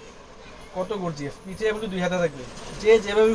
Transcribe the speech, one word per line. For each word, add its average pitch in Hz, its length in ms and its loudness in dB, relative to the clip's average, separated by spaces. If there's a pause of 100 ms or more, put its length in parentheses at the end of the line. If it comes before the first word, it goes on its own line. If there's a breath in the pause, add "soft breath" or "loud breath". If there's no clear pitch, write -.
(760)
কত 185 140 -6 (120)
গর্জিয়াস, 143 320 -6 (100)
পিছে 190 260 -8
এবং 214 80 -4 (140)
দুই 185 120 -4
হাতে 180 180 0
থাকবে, 139 200 -4 (380)
যে 214 100 6 (140)
যেভাবে 220 300 4